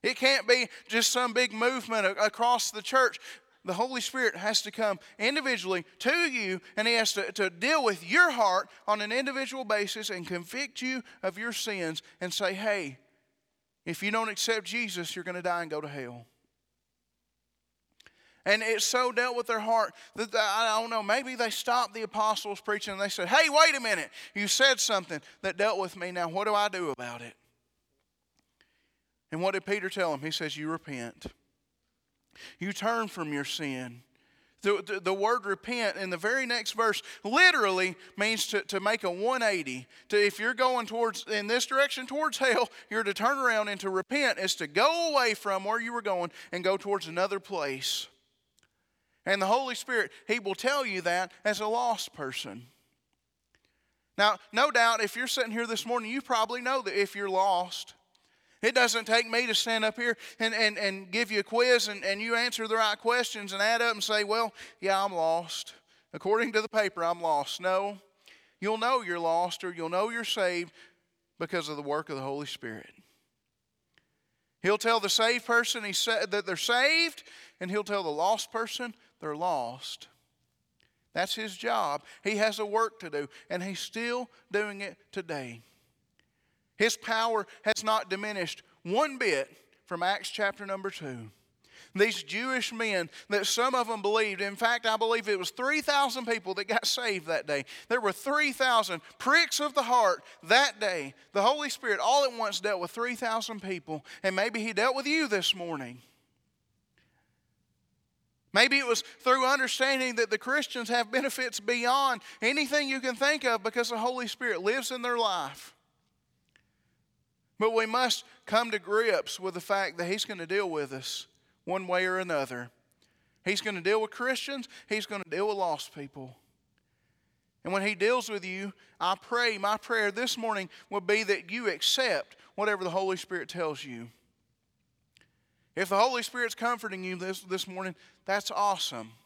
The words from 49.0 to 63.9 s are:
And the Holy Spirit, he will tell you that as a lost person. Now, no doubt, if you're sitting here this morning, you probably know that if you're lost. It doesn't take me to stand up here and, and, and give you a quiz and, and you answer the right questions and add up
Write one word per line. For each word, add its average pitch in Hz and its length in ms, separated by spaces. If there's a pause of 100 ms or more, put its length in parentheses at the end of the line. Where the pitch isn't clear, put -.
And 196 140
the 190 40
Holy 247 280
Spirit, 226 380 (160)
he 226 100
will 202 160
tell 269 320
you 190 140
that 175 320 (120)
as 208 140
a 214 80
lost 233 480
person. 127 540 (1500)
Now, 208 220 (140)
no 262 180
doubt, 233 320
if 208 140
you're 254 100
sitting 240 240
here 233 160
this 220 180
morning, 233 280
you 269 100
probably 233 380
know 262 220
that 202 140
if 202 200
you're 202 120
lost. 185 680 (680)
It 233 120
doesn't 233 300
take 226 240
me 233 180
to 220 80
stand 226 300
up 220 120
here 240 200 (240)
and, 226 140
and, 214 240
and 196 320
give 214 200
you 214 100
a 196 40
quiz 240 440
and, 202 160
and 196 180
you 233 140
answer 233 300
the 220 100
right 214 220
questions 226 540
and 196 80
add 226 220
up 233 100